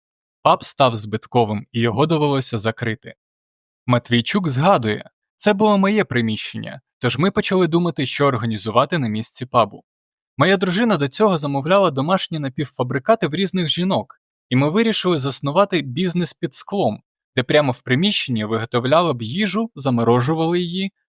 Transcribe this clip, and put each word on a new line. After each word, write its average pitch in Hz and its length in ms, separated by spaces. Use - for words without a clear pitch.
Паб 165 220
став 127 320
збитковим, 107 760
і 117 80
його 117 260
довелося 147 520
закрити. 110 560
Матвійчук 120 640
згадує: 131 600
«Це - 180
було 208 240
моє 196 260
приміщення, 113 800
тож 120 180
ми 185 140
почали 185 360
думати, 165 380
що 143 200
організувати 113 760
на 123 80
місці 110 380
пабу. 117 380
Моя 185 200
дружина 196 400
до 143 100
цього 196 300
замовляла 147 540
домашні 160 480
напівфабрикати 139 880
в 143 60
різних 180 360
жінок, 180 520
і 123 60
ми 143 140
вирішили 190 500
заснувати 143 600
бізнес 170 520
під - 200
склом, 147 480
де 127 80
прямо 147 280
в - 100
приміщенні 131 640
виготовляли 127 680
б 117 80
їжу, 190 540
заморожували 135 840
її 180 340